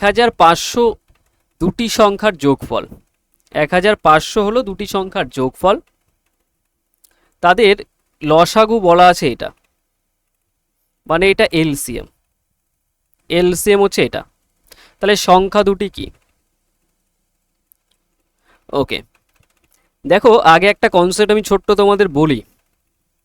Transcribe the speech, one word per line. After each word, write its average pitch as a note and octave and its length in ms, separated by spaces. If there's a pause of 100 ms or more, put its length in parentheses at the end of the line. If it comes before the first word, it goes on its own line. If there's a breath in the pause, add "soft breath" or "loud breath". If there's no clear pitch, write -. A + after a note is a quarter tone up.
হাজার G#3+ 220 (120)
পাঁচশো E3+ 440 (760)
দুটি F#3+ 260 (120)
সংখ্যার G#3 360 (100)
যোগফল, B2 400 (800)
এক D3 140
হাজার G3+ 180 (120)
পাঁচশো D#3 400
হলো A3 120 (100)
দুটি G3 260
সংখ্যার F#3+ 320 (100)
যোগফল, D3+ 400 (1700)
তাদের G3 300 (560)
লসাগু G#3+ 460 (120)
বলা E3+ 240
আছে F3 220
এটা, - 140 (1600)
মানে E3 220
এটা G#3 140 (140)
এলসিএম, C#3 460 (1300)
এলসিএম F3+ 460
হচ্ছে G3 240
এটা। - 140 (760 soft breath)
তাহলে G3+ 160 (140)
সংখ্যা F#3+ 400
দুটি G3 280
কি? - 100 (2750)
ওকে, D#3+ 180 (1120)
দেখো G#3+ 200 (220)
আগে F3 200
একটা - 220
কনসেপ্ট F#3 380
আমি G#3+ 160
ছোট্ট G3 180 (120)
তোমাদের G3+ 280 (100)
বলি, D3+ 200 (880)